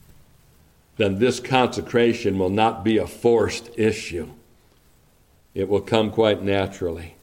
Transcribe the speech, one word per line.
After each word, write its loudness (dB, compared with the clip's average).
then 0
this 2
consecration 0
will 0
not 0
be 2
a 0
forced 0
issue. -2
It -4
will 0
come 0
quite 2
naturally. -4